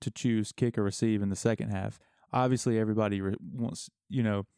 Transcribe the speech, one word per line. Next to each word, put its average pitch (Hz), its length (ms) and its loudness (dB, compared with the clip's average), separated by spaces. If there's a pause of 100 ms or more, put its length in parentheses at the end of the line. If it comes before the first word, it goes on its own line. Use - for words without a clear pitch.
to 107 100 -4
choose 110 420 0
kick 120 240 0
or 107 60 0
receive 104 400 2
in 98 80 0
the 95 60 -2
second 110 340 0
half. 101 280 -4 (340)
Obviously, 127 460 2
everybody 107 420 2
re-, 98 200 0
wants, - 480 -8 (200)
you 127 140 0
know, 104 240 0 (120)